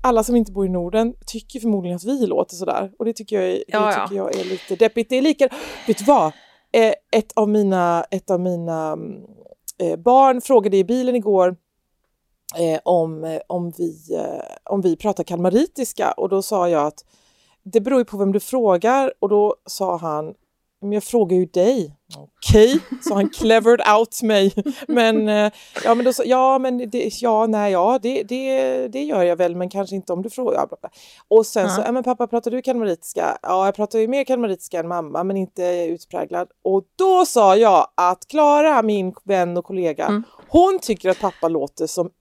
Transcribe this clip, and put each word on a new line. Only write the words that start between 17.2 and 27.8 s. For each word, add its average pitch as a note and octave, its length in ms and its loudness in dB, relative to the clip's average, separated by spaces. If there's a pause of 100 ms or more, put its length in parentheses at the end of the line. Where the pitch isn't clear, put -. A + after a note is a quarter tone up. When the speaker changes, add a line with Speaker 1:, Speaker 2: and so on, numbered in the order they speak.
Speaker 1:
det G3+ 160 2
beror B3+ 200 0
ju A#3 40 2
på G#3+ 120 -14
vem G3 160 0
du G3+ 80 0
frågar. A#3+ 800 0
Och G3+ 80 -2
då G#3 260 2 (120)
sa F#3 300 -4
han, D#3+ 380 -6 (480)
"Men G3+ 100 -6
jag G#3 120 -4
frågar F#3+ 320 0
ju F#3 100 2
dig." F3+ 500 0 (200)
Okej, A3 640 4 (220)
så - 120 -4
han G3 160 2
clevered A3+ 500 4 (180)
out A3 240 -2
mig. G3+ 300 2 (360)
Men, A3+ 400 2
eh, G#3 240 0 (320)
ja, A3+ 100 4
men A#3+ 100 -2
då B3+ 80 2
sa, C4 120 -4
"Ja, C4 340 2
men B3 320 -4
det, A3 200 -4 (120)
ja, A3+ 240 2
nej, G#3 260 0
ja, G3 300 2